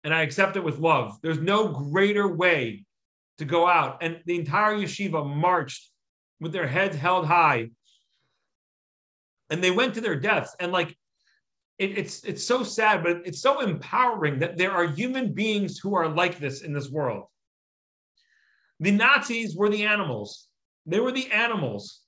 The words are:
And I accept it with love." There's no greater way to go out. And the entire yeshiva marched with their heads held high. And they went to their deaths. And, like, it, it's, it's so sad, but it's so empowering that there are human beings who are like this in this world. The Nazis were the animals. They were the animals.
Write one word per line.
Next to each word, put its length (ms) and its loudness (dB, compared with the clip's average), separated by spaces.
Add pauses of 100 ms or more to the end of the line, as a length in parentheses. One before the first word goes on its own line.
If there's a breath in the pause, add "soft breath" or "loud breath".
And 100 0
I 80 2
accept 340 0
it 80 -2
with 140 -4
love." 420 2
There's 200 -2
no 280 2
greater 600 0
way 560 0 (520)
to 80 -8
go 240 2
out. 320 2
And 240 -6
the 120 -2
entire 380 0
yeshiva 500 -2
marched 680 0 (500)
with 120 -6
their 140 -2
heads 300 0
held 300 2
high. 420 4 (1800)
And 120 -2
they 80 4
went 240 0
to 60 -6
their 180 -2
deaths. 400 -2
And, 140 -4
like, 240 -2 (840)
it, 200 -2
it's, 260 -8
it's 200 -6
so 200 2
sad, 400 2
but 200 0
it's 160 -10
so 200 2
empowering 800 0
that 160 -2
there 160 2
are 140 2
human 480 -2
beings 440 -2
who 160 -4
are 140 2
like 300 0
this 240 -6
in 100 -8
this 180 -6
world. 360 -4 (1500)
The 100 0
Nazis 680 2
were 120 2
the 160 0
animals. 640 -4 (380)
They 140 2
were 120 0
the 180 -6
animals. 760 -2